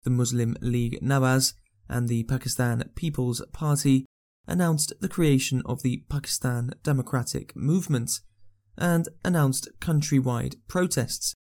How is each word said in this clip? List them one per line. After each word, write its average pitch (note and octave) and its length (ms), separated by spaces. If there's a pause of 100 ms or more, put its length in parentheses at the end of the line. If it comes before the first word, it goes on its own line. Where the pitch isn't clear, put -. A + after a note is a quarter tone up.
the B2+ 60
Muslim A#2+ 520
League A#2+ 380
Nawaz C3 540 (340)
and A#2+ 200
the A#2 160
Pakistan A#2+ 720
People's C3 480 (100)
Party, C#3+ 540 (400)
announced E3+ 520
the G3 100
creation C3+ 540
of B2+ 200
the B2 260
Pakistan B2 600 (100)
Democratic C3 760
Movement C#3 680 (560)
and E3+ 320 (140)
announced D3+ 460 (100)
countrywide C3 760 (120)
protests - 680 (100)